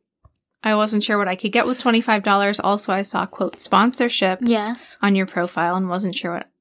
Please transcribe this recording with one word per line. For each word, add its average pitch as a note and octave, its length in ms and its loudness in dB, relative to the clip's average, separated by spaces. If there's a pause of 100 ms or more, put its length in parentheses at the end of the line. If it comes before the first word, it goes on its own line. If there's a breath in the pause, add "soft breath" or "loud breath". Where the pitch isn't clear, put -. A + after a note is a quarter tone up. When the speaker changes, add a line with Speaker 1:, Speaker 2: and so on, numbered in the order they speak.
(640)
Speaker 1:
I G#3+ 120 0
wasn't G#3+ 280 0
sure G#3+ 140 0
what G3+ 120 2
I F#3 80 -2
could G3+ 160 -4
get A#3 140 2
with B3+ 120 -2
twenty-five A3+ 440 2
dollars. G3+ 380 2
Also, G3+ 320 0
I F#3+ 100 0
saw, F#3 220 -4
quote, - 360 -4
"sponsorship" G#3 840 2
Speaker 2:
Yes. A#3 580 -2
Speaker 1:
on G3+ 140 4
your F#3+ 120 2
profile F3 500 -2
and F#3+ 120 -2
wasn't F3+ 280 -4
sure F3 180 -6
what - 160 -10 (100)